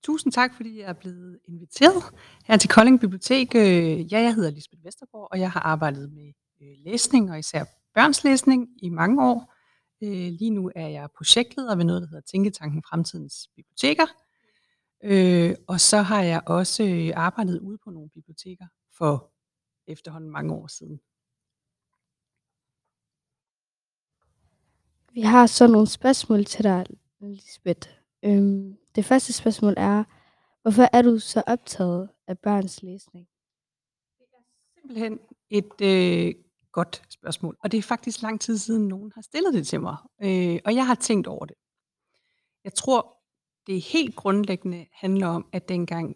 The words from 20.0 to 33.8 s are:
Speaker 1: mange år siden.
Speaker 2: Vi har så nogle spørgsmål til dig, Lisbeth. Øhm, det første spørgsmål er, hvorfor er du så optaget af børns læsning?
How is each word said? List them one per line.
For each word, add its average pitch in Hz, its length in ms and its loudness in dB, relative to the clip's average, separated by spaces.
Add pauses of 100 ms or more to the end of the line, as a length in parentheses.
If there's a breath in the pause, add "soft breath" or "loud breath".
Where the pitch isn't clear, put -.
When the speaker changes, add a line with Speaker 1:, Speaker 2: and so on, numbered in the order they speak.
Speaker 1:
mange 151 220 -8
år 160 140 -12
siden. 156 320 -18 (4000)
Speaker 2:
Vi 240 80 -6
har 240 260 8
så 240 200 8
nogle 214 200 6
spørgsmål 220 580 0
til - 180 -8
dig, 185 220 0 (360)
Lisbeth. 196 680 -10 (360)
Øhm, 196 520 0 (180)
det 208 100 -2
første 254 280 2
spørgsmål 214 440 0
er, 202 260 0 (580)
hvorfor 226 320 6
er 247 80 6
du 240 180 4
så - 280 -4
optaget 185 640 -4 (180)
af 185 120 -10
børns 202 440 -4
læsning? 185 440 -20 (880)